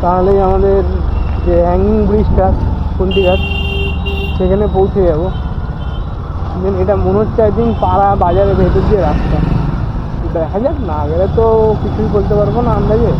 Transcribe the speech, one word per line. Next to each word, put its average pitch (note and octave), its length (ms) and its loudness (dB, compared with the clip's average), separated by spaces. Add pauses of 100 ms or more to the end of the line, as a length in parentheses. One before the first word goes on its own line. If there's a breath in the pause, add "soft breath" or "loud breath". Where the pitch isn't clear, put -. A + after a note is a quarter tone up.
তাহলেই F#3 440 2
আমাদের F#3+ 320 2 (640)
যে F3 100 2 (120)
হ্যাঙ্গিং G3 300 2 (120)
ব্রিজটা G3 360 2 (520)
কুন্তিঘাট, F#3+ 440 0 (960)
সেখানে F#3+ 280 0 (100)
পৌঁছে G3 340 0
যাবো। E3 180 0 (1300)
Then G3 200 -2
এটা F#3+ 140 2 (100)
মনে F#3+ 160 2
হচ্ছে, A3 180 -2 (100)
I - 80 0
think, A#3 140 2 (120)
পাড়া G3 240 2 (160)
বাজারের F#3+ 360 2
ভেতর F#3 300 2
দিয়ে G3+ 180 2
রাস্তা। - 300 0 (1000)
দেখা E3 280 -4
যাক, C#4 140 -2 (140)
না D3+ 80 -4 (100)
গেলে F3 180 0 (100)
তো A3+ 80 4 (360)
কিছুই G#3 340 -2
বলতে G3+ 240 0
পারবো G3+ 280 0
না A3+ 120 2
আন্দাজে। G#3 400 2